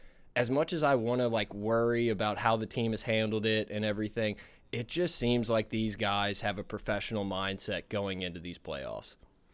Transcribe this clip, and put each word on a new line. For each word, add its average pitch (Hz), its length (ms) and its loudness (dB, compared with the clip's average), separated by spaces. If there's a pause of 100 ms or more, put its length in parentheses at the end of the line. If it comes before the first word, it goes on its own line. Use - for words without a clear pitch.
(360)
As 120 160 2
much 147 200 2
as 160 120 0
I 143 120 6
wanna, 120 340 2
like, 107 220 0
worry 117 580 2
about 104 280 0
how 113 200 4
the 110 100 -2
team 117 240 0
has 110 100 -2
handled 110 460 0
it 107 240 2
and 107 120 -2
everything, 107 520 0 (360)
it 117 160 -4
just 170 280 0
seems 120 340 2
like 110 200 2
these 110 260 0
guys 101 460 0
have 104 180 -2
a 98 40 -4
professional 104 600 -4
mindset 95 640 -4
going 98 320 -2
into 90 180 -6
these 87 200 -10
playoffs. 65 560 -8 (380)